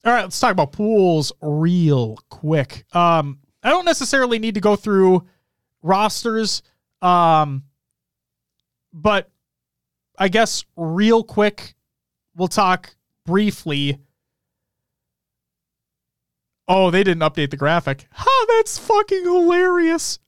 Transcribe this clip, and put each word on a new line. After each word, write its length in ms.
All 80
right, 80
let's 180
talk 120
about 200
pools 600
real 760
quick. 560
Um, 440
I 80
don't 140
necessarily 540
need 160
to 60
go 140
through 520
rosters, 800
um, 640
but 360
I 100
guess 340
real 460
quick, 500
we'll 120
talk 480
briefly. 760
Oh, 240
they 120
didn't 200
update 260
the 80
graphic. 560
Ha, 320
that's 200
fucking 460
hilarious. 1040